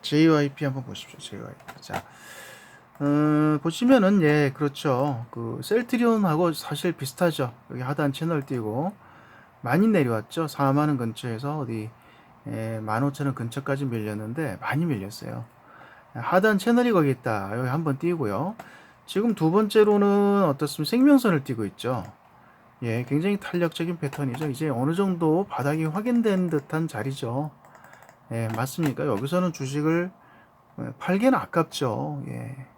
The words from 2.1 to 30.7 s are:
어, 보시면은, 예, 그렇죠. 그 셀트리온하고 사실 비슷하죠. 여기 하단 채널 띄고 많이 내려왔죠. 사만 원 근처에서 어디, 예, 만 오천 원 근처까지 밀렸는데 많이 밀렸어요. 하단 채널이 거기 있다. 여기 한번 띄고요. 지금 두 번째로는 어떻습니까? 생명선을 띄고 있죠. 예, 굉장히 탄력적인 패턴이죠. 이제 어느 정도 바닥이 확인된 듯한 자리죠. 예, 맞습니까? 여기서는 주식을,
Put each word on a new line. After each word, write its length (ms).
어, 600
보시면은, 640
예, 320
그렇죠. 760
그 320
셀트리온하고 920
사실 400
비슷하죠. 600
여기 100
하단 320
채널 340
띄고 460
많이 260
내려왔죠. 580
사만 420
원 80
근처에서 600
어디, 320
예, 340
만 220
오천 240
원 80
근처까지 500
밀렸는데 760
많이 260
밀렸어요. 580
하단 440
채널이 340
거기 180
있다. 480
여기 100
한번 300
띄고요. 560
지금 280
두 160
번째로는 920
어떻습니까? 460
생명선을 540
띄고 220
있죠. 380
예, 260
굉장히 300
탄력적인 600
패턴이죠. 520
이제 180
어느 260
정도 540
바닥이 360
확인된 640
듯한 380
자리죠. 640
예, 240
맞습니까? 520
여기서는 460
주식을, 580